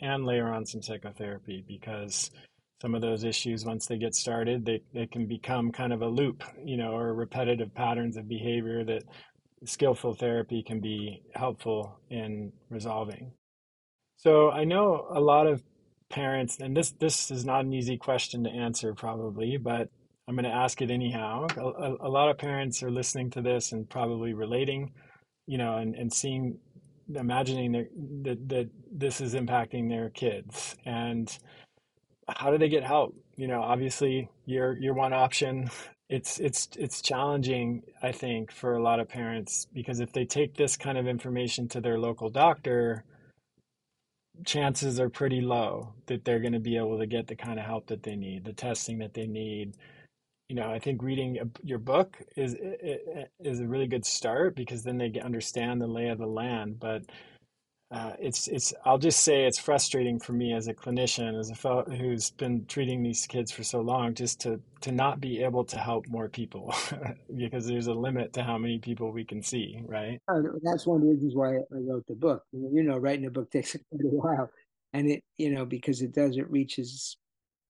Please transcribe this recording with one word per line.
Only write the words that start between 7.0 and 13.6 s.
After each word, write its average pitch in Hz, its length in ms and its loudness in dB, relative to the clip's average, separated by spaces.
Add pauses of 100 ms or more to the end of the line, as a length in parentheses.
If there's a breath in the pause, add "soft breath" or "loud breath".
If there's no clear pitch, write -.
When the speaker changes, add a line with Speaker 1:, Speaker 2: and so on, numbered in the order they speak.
Speaker 1:
repetitive 117 600 -2
patterns 117 420 0
of 107 140 -10
behavior 117 560 -2
that 110 180 -2 (600 loud breath)
skillful 123 480 2
therapy 117 500 0
can 113 160 -6
be 104 420 -6 (120)
helpful 110 680 -2 (120)
in 107 420 -6 (160)
resolving. 110 640 -6 (840)